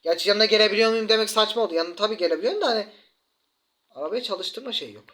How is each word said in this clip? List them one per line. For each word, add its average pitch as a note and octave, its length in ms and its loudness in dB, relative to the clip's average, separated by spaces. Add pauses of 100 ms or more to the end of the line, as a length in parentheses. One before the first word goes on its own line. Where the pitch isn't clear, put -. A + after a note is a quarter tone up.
gerçi E3+ 260 0
yanına G#3 160 4
gelebiliyor G#3+ 460 4
muyum A3 180 -2
demek A3 200 2
saçma G#3+ 320 0
oldu. F3+ 120 0
Yanına E3+ 220 -2
tabii G#3 220 -2
gelebiliyorum F3 440 0
da E4+ 60 0
hani A3 200 0 (1080)
arabayı E3 280 -4
çalıştırma G#3+ 500 -8
şey C3 180 -6
yok. G#2 220 -20